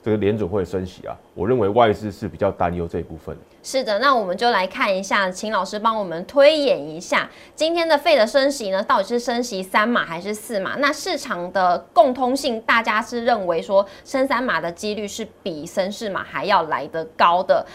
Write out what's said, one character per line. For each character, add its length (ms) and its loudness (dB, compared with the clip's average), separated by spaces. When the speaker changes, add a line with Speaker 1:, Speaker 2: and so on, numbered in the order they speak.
Speaker 1:
这 80 -2
个 60 2
联 200 2
准 100 -2
会 180 -2
升 200 -4
息 220 -14
啊， 80 -10
我 140 -4
认 100 2
为 120 2
外 240 6
资 180 -4
是 160 -8
比 100 -10
较 140 0
担 240 -2
忧 100 -4
这 140 -6
一 20 -2
部 140 -12
分。 200 -14
Speaker 2:
是 200 -4
的， 180 -2
那 140 4
我 120 0
们 100 -4
就 160 2
来 160 0
看 260 -2
一 80 -2
下， 300 0
请 180 -8
老 140 -2
师 160 -6
帮 180 0
我 60 -2
们 220 -6
推 340 6
演 180 2
一 220 -10
下 300 -2
今 180 0
天 140 0
的 100 4
费 200 4
的 100 4
升 240 2
息 200 -6
呢， 120 0
到 140 2
底 80 0
是 120 -2
升 240 -2
息 220 -6
三 240 2
码 160 2
还 160 -8
是 140 -6
四 260 -6
码？ 160 -4
那 160 2
市 260 -4
场 360 -8
的 260 2
共 200 6
通 220 0
性， 280 -4
大 200 2
家 180 0
是 220 -6
认 240 2
为 140 0
说 240 2
升 240 -2
三 160 0
码 160 -2
的 100 -4
几 260 -6
率 120 -6
是 180 -8
比 240 -8
升 240 -2
四 200 -8
码 120 -4
还 220 -8
要 200 2
来 260 -2
得 160 -6
高 260 4
的。 340 2